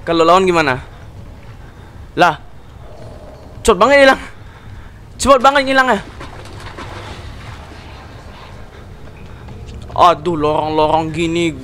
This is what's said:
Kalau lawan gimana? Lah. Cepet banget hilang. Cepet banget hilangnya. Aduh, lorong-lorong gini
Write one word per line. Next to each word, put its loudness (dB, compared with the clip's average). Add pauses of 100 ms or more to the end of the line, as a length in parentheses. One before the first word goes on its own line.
Kalau 4
lawan 6
gimana? 2 (1400)
Lah. 4 (1200)
Cepet 4
banget 8
hilang. 4 (1000)
Cepet 6
banget 4
hilangnya. 4 (4000)
Aduh, 4
lorong-lorong 0
gini 0 (120)